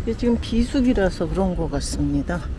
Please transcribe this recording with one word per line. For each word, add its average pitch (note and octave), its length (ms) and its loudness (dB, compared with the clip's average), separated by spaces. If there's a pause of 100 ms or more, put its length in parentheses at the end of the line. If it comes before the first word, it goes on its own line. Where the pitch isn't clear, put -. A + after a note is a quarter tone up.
이게 A3+ 140 -2
지금 A#3+ 240 2
비수기라서 A3+ 880 2
그런 F3+ 260 0
것 E3 160 -2
같습니다. C#3+ 680 -2 (160)